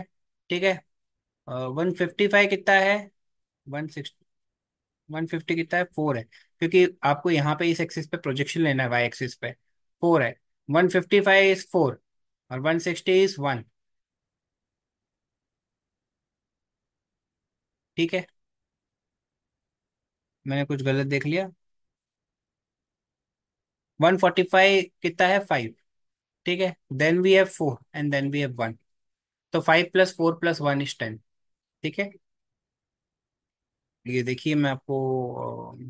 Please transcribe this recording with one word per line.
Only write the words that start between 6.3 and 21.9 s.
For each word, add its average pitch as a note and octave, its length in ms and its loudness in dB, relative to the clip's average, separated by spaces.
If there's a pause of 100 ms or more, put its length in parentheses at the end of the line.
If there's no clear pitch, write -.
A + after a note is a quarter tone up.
क्योंकि F3+ 240 4 (180)
आपको D3 280 0
यहाँ D3+ 280 0
पे E3+ 120 0
इस E3 100 -2
एक्सिस D#3+ 260 -6
पे E3+ 100 -8
प्रोजेक्शन C#3+ 440 -4
लेना C3+ 220 0
है, B2 60 -2
वाई A#2+ 160 0
एक्सिस B2 300 -6
पे। A#2+ 160 -12 (520)
फ़ोर E3 200 4
है, A2+ 120 -4 (340)
वन E3+ 200 4
फिफ्टी F#3 320 2
फ़ाइव G3 340 6
is F#3+ 100 -8 (100)
four D3+ 160 2 (600)
और B2+ 80 -8
वन D#3+ 200 0
सिक्सटी F#3 480 2
is G3 120 -8
one। C3+ 240 -4 (4000)
ठीक E3 160 -2
है, F#3 120 -4 (2250)
मैंने C#3 200 -2
कुछ C#3+ 180 -4
गलत C#3 240 0
देख C#3 180 -2
लिया। F3+ 240 -2 (2500)